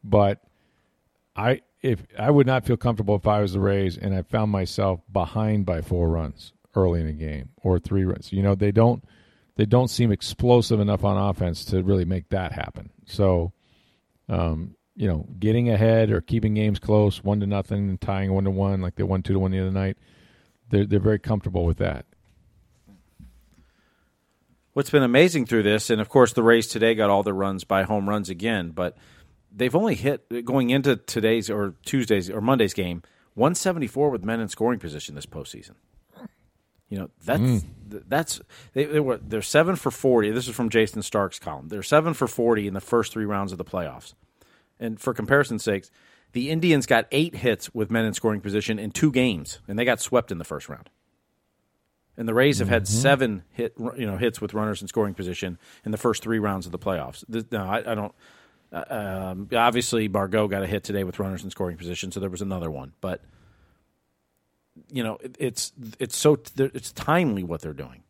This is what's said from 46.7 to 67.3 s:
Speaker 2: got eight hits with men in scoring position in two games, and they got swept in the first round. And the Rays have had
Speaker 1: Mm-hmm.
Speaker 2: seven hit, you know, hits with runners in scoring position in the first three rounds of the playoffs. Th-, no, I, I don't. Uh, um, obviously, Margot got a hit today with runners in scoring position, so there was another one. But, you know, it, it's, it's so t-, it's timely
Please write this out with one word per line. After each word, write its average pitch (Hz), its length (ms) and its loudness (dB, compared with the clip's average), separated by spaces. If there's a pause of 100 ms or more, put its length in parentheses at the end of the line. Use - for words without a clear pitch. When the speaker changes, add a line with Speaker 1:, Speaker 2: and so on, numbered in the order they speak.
Speaker 2:
got 113 260 2
eight 156 240 0
hits 117 380 -2
with 107 160 -4
men 113 140 2
in 107 80 -2
scoring 107 280 -2
position 104 380 -4
in 104 120 -8
two 156 200 2
games, 120 580 -2
and 101 100 -4
they 120 60 0
got 120 160 2
swept - 300 0
in 87 80 -6
the 80 60 -10
first - 240 -10
round. - 220 -16 (1300)
And 113 100 -6
the 110 60 -2
Rays 127 260 4
have 98 80 0
had 113 160 2
Speaker 1:
Mm-hmm. 98 160 -2
Speaker 2:
seven 131 420 2 (100)
hit, 117 260 -6
you 113 280 -6
know, 98 100 -4
hits 113 240 -2
with 101 140 -8
runners 107 280 -2
in 98 60 -12
scoring 104 260 -2
position 90 440 -8 (260)
in 110 80 -4
the 107 60 -4
first 113 240 -2
three 113 160 -2
rounds 95 280 -2
of 85 60 -12
the 90 60 -8
playoffs. 78 520 -6
Th-, 113 220 -6
no, 104 120 -4
I, 101 140 -2 (140)
I - 20 -2
don't. 104 200 -8 (580)
Uh, 95 600 -8
um, 101 220 -12
obviously, 117 540 2
Margot 101 400 0
got 98 140 -2
a 95 40 -4
hit 98 160 -4
today 98 220 -4
with 90 140 -8
runners 95 260 -6
in 95 60 -12
scoring 87 260 -6
position, 87 340 -10
so 101 100 -10
there 95 100 -6
was 92 120 -10
another 90 280 -6
one. 69 300 -12
But, 92 220 -8 (1700)
you 127 100 -4
know, 110 200 -4
it, 127 160 -14
it's, - 340 -6 (260)
it's 123 180 -6
so 151 200 4
t-, - 380 -4
it's - 180 -12
timely 143 520 0